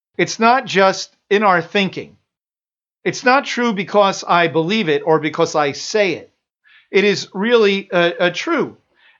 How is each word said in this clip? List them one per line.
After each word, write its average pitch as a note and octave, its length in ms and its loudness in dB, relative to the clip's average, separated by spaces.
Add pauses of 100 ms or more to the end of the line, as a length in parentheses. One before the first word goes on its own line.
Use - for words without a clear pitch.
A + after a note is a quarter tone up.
(180)
It's F3+ 220 -4
not A#3 260 2
just F#3+ 480 0 (140)
in G#3 160 2
our F3+ 180 2
thinking. E3+ 540 -4 (880)
It's G3 200 -4
not C4 200 2
true A#3+ 280 -2
because G3 520 0
I E3+ 240 2
believe E3 400 -2
it D3 180 0
or D#3+ 140 4
because D#3 340 -2
I D3 180 0
say G3+ 420 -2
it. G2+ 180 -14 (580)
It G3 140 2
is G3 280 0
really, G3+ 600 2
uh, F3 260 2
uh, F3+ 160 2
true. G3+ 420 -4 (440)